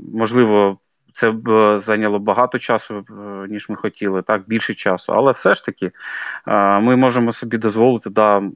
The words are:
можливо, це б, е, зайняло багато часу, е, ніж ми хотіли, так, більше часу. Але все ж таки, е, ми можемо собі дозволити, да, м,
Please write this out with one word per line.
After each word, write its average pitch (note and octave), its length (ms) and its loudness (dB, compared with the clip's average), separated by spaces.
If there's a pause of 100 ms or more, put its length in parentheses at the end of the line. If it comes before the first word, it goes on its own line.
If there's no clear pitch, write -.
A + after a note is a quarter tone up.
(140)
можливо, G#2+ 640 2 (340)
це A2+ 180 0
б, A2+ 180 -6
е, G#2+ 300 4
зайняло G#2 400 -2
багато G#2+ 400 0
часу, A2 520 -4
е, - 20 -20 (360)
ніж G#2 200 -10
ми G#2+ 80 -8
хотіли, F#2+ 460 -4
так, G#2 240 -6
більше A2 280 -4
часу. F#2+ 380 -4
Але B2 200 2
все F#3+ 220 2
ж - 100 -10
таки, - 220 -6
е, - 920 -2
ми B2 160 4
можемо B2 360 2
собі A#2 260 -4
дозволити, A2 520 2
да, G#2+ 260 4
м, G2 200 -2